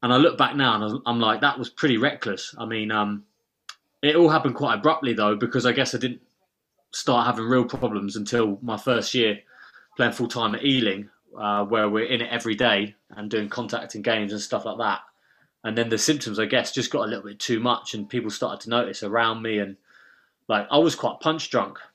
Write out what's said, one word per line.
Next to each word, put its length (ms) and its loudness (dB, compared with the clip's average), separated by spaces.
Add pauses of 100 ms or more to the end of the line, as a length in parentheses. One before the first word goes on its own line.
And 120 2
I 20 6
look 220 6
back 180 2
now 200 4
and 100 0
I'm, 200 -4
I'm 140 0
like, 220 2
"That 180 2
was 100 -6
pretty 280 2
reckless." 600 -2
I 80 -8
mean, 260 -4
um, 340 -2 (760)
it 140 4
all 140 8
happened 260 2
quite 200 0
abruptly 360 2
though, 240 2
because 300 0
I 80 4
guess 200 0
I 40 -2
didn't 240 -4 (720)
start 360 2
having 180 -2
real 200 4
problems 500 -4
until 460 0
my 160 -6
first 360 0
year 260 2 (580)
playing 160 2
full 160 -4
time 260 -2
at 80 -8
Ealing, 460 0 (280)
uh, 280 0
where 240 2
we're 160 0
in 160 -2
it 100 -6
every 240 -2
day 400 2 (160)
and 180 -12
doing 200 -2
contact 440 -8
and 100 -10
games 280 0
and 100 -6
stuff 240 -4
like 140 -8
that. 220 -2 (640)
And 140 -2
then 120 0
the 80 0
symptoms, 420 0
I 60 2
guess, 260 0
just 180 -4
got 160 0
a 40 -4
little 160 -8
bit 120 -14
too 220 -2
much, 340 -2
and 160 -8
people 220 -4
started 300 -6
to 80 -14
notice 340 -2
around 380 0
me. 180 -2
And, 160 -4 (720)
like, 240 0
I 60 6
was 180 4
quite 240 -4
punch 300 -2
drunk 300 -2 (160)